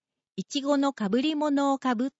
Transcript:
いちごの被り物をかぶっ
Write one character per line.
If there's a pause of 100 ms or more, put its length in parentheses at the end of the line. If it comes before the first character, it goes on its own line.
(360)
い
ち
ご
の
被
り
物
を
か
ぶ
っ (100)